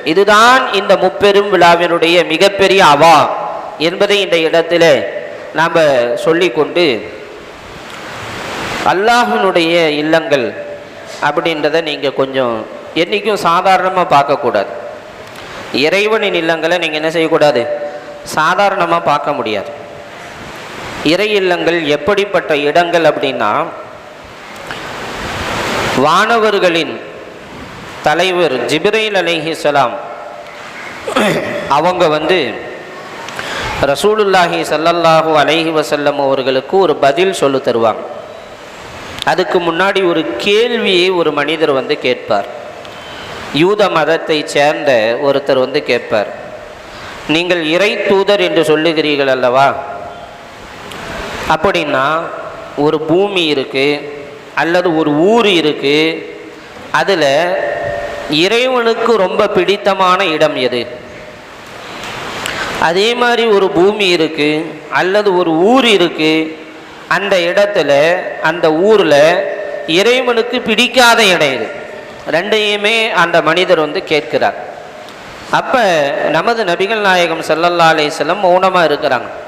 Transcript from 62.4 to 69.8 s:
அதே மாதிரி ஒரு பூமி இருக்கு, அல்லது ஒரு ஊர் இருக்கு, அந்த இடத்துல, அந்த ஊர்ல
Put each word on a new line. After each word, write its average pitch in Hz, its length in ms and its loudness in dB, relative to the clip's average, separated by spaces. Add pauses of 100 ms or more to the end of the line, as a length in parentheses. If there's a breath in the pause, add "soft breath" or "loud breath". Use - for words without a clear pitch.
அதே 190 320 2
மாதிரி 240 320 2
ஒரு 196 240 4
பூமி 196 380 2
இருக்கு, 156 720 0 (100)
அல்லது 185 480 0
ஒரு 175 140 2
ஊர் 220 340 4
இருக்கு, 170 480 2 (720)
அந்த 196 300 0
இடத்துல, 175 540 2 (500)
அந்த 160 300 2
ஊர்ல 175 440 4 (720)